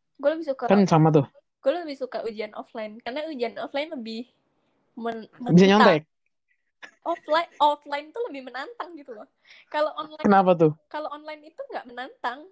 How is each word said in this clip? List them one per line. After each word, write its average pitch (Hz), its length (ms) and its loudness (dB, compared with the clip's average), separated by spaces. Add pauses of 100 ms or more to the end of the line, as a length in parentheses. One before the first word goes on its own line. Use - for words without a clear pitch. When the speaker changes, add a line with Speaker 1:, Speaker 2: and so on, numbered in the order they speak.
(200)
Speaker 1:
Gue 285 160 0
lebih 330 100 -8
suka 262 220 -6
Speaker 2:
Kan 202 160 6
sama 160 260 6
tuh. 151 140 4 (340)
Speaker 1:
gue 269 160 -2
lebih 320 220 -8
suka 247 280 -10
ujian 214 300 -8
offline, 214 460 -14
karena 262 280 -8
ujian 240 300 -6
offline 285 340 -8
lebih 226 360 -10 (640)
men-, 226 340 -10
Speaker 2:
Bisa - 140 -20
Speaker 1:
menantang. 185 280 4
Speaker 2:
nyontek? 196 320 4 (1000)
Speaker 1:
Offline, 330 560 -4
offline 285 520 -2
tuh 466 180 -8
lebih 277 180 -12
menantang 302 480 -12
gitu 285 200 -20
loh. 214 140 -20 (400)
Kalau - 260 -2
online, 208 280 -12
Speaker 2:
Kenapa 196 320 6
tuh? 156 220 4 (120)
Speaker 1:
kalau 302 200 -10
online 302 380 -14
itu - 160 -20
nggak 392 240 -12
menantang, 247 640 -10